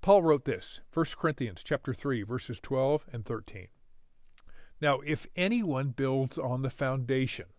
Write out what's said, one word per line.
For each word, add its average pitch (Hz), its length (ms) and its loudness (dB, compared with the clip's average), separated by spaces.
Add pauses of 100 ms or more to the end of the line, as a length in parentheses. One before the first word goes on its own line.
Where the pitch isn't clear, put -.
Paul 196 200 8
wrote 156 240 4
this, - 440 -6
First - 280 0
Corinthians 135 460 -2
chapter 139 280 -2
three, 127 300 -2
verses 113 380 -6
twelve 135 520 0
and 117 140 -6
thirteen. 104 440 -8 (1080)
"Now, 143 200 4
if 147 260 -2 (100)
anyone 180 560 2
builds 135 460 0
on 127 240 -2
the 135 80 -2
foundation" 131 800 0 (120)